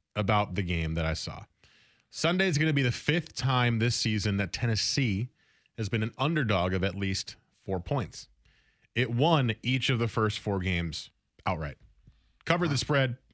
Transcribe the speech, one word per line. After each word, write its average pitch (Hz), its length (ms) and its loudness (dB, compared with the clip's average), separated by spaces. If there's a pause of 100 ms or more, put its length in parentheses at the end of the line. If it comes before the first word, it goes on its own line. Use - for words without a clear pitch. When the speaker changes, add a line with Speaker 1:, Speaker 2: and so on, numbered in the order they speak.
(140)
Speaker 1:
about 104 400 2
the 101 80 -2
game 82 320 -2
that 82 120 0
I 80 80 0
saw. - 300 -10 (640)
Sunday 180 380 2
is 143 100 2
gonna 156 140 2
be 139 100 2
the 123 100 2
fifth - 420 -2
time 123 460 2
this 120 160 0
season 107 420 0
that 101 140 -2
Tennessee 117 760 0 (480)
has 107 120 -4
been 110 140 -2
an 110 160 -4
underdog 117 560 2
of 92 100 0
at 98 100 -2
least 95 420 -4 (280)
four 92 160 -4
points. - 480 -6 (680)
It 117 160 0
won 127 520 4
each 127 280 0
of 123 80 2
the 113 100 0
first 107 300 0
four 101 220 -2
games 87 500 -2 (360)
outright. 80 300 -4 (680)
Covered 170 240 2
the 147 40 0
Speaker 2:
Wow. 135 40 0
Speaker 1:
spread 131 400 0 (180)